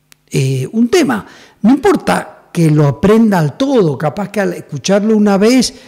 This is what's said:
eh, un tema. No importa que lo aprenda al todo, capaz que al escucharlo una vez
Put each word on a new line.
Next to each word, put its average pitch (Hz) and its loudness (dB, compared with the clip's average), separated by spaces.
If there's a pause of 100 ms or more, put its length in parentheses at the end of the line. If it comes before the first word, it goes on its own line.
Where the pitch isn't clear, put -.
(300)
eh, 135 -4
un 233 0
tema. 262 0 (380)
No 208 4
importa 254 -2
que 165 0
lo 151 4
aprenda 202 2
al 147 -2
todo, 220 0
capaz 185 -6
que 208 -6
al 185 -4
escucharlo 196 -2
una 208 2
vez 240 2 (140)